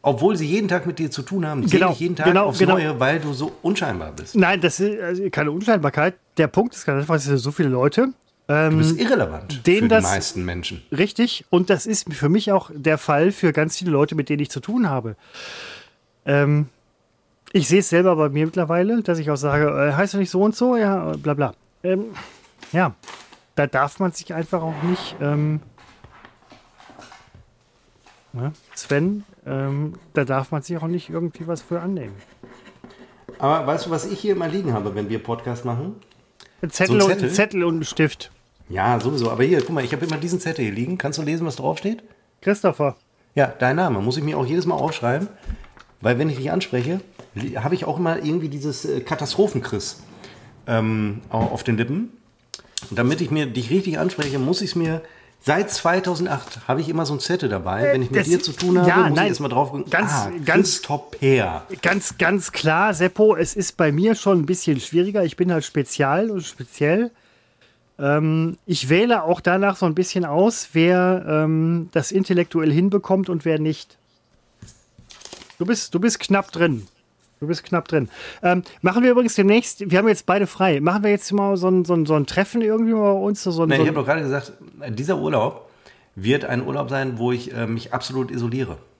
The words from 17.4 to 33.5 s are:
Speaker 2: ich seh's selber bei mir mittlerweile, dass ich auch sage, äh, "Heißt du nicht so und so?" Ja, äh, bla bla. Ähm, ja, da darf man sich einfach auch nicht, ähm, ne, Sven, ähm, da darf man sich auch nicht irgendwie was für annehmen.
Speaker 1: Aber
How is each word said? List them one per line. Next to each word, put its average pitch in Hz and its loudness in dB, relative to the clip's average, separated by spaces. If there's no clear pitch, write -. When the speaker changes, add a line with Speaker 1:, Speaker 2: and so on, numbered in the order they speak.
Speaker 2:
ich 147 4
seh's 185 4
selber 180 4
bei 151 2
mir 151 0
mittlerweile, 180 0
dass 170 0
ich 151 -4
auch 147 2
sage, 147 2
äh, 143 0
"Heißt 196 0
du - 0
nicht 190 -2
so 185 2
und 214 2
so?" 247 2
Ja, 196 0
äh, 151 -8
bla 147 -2
bla. 139 -2
Ähm, 190 0
ja, 165 2
da 143 2
darf 139 0
man 180 0
sich - -14
einfach 165 -4
auch 156 -6
nicht, 180 -4
ähm, 147 0
ne, 127 -6
Sven, 185 -2
ähm, 139 -4
da 143 0
darf 135 -2
man 151 -4
sich 175 -8
auch 160 -6
nicht 175 -6
irgendwie 165 -6
was 165 -6
für 170 -6
annehmen. 156 -8
Speaker 1:
Aber 139 0